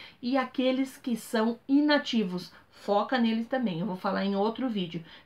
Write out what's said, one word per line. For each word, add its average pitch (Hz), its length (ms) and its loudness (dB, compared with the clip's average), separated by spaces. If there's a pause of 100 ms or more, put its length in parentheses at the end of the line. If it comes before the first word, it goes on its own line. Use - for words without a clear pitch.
(220)
e 247 140 0
aqueles 262 600 0
que 233 200 -4
são 226 520 -2
inativos. 262 840 2 (200)
Foca 214 480 0
neles 226 280 2
também, 214 340 -2
eu 180 60 -2
vou 185 100 -4
falar 190 280 -2
em 196 120 0
outro 226 320 0
vídeo. 175 340 -4 (240)